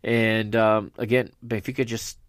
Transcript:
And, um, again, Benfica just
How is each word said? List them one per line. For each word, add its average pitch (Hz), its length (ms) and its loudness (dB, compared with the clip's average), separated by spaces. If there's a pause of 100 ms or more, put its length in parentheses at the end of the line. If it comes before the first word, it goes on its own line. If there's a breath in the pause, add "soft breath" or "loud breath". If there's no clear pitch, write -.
And, 110 500 0
um, 110 440 4
again, 117 320 0 (120)
Benfica 120 440 -4
just - 320 -8 (100)